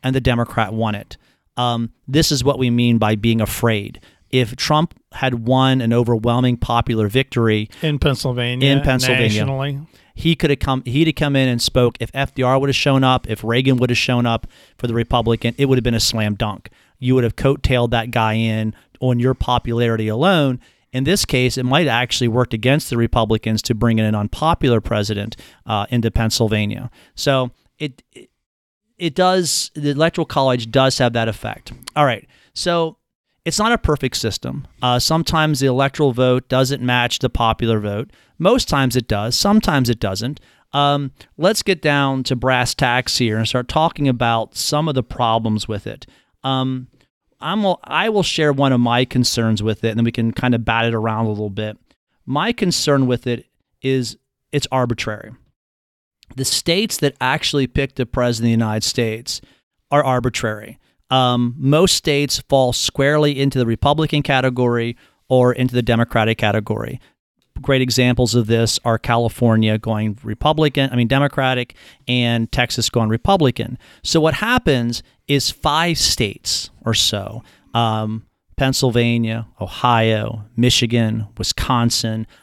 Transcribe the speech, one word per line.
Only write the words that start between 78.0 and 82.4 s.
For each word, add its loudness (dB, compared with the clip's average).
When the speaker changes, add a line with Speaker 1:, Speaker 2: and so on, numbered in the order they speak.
Speaker 1:
Pennsylvania, 0
Ohio, 0
Michigan, 0
Wisconsin, -2